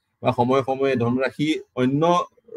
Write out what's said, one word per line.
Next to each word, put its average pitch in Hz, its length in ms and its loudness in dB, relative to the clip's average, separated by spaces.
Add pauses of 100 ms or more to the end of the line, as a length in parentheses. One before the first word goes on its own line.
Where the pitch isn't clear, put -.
(220)
বা 120 100 0
সময়ে 127 300 0
সময়ে 135 340 -2
ধনৰাশি 123 520 -2 (260)
অন্য 135 280 0 (540)